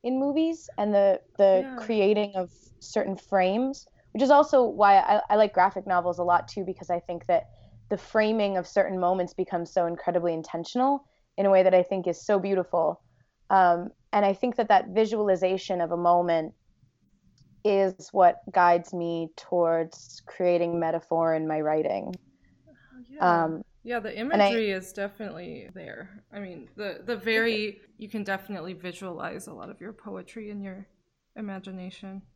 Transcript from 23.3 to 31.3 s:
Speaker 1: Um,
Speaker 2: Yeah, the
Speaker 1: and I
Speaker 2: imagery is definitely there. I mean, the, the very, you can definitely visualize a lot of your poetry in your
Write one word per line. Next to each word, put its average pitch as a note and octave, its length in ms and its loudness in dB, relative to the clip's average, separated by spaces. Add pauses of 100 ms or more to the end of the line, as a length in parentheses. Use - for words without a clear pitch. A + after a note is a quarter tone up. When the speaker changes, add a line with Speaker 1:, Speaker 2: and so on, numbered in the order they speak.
Speaker 1:
Um, D#3+ 200 -6 (200)
Speaker 2:
Yeah, A#3+ 160 -6
the G#3 180 -10
Speaker 1:
and B3 140 -6 (100)
I G3+ 60 6
Speaker 2:
imagery G#3+ 240 -2
is F#3 220 -8
definitely F3 800 -12
there. G3 580 -18
I G3+ 80 -16
mean, F3 360 -16
the, G3+ 300 -10
the A#3 120 -4
very, A3 640 -2 (160)
you G#3+ 100 -14
can G#3 160 -8
definitely F#3+ 500 -8
visualize F3 720 -12
a E3 60 -18
lot - 160 -16
of - 120 -20
your G3+ 120 -14
poetry G#3 580 -16
in G3+ 100 -12
your G3 260 -14 (480)